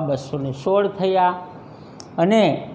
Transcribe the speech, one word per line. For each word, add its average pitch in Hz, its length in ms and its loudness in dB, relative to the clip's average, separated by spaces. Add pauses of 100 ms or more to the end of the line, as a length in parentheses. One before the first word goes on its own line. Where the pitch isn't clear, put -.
બસો 139 380 -4
ને 131 60 -4 (100)
સોળ 196 240 2 (140)
થયા 185 340 2 (920)
અને 214 200 6 (320)